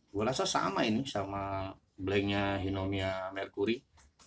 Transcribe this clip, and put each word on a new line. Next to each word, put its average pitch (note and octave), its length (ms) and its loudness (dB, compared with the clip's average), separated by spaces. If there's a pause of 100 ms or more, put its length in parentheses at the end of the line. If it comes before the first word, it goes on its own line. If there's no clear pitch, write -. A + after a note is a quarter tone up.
gue G#2 160 -2
rasa C3+ 240 2
sama D#3 400 2
ini A2+ 160 4
sama G2 720 -4 (240)
blanknya G2 640 2
Hinomia F#2+ 720 -2
Mercury. G2+ 480 -2 (420)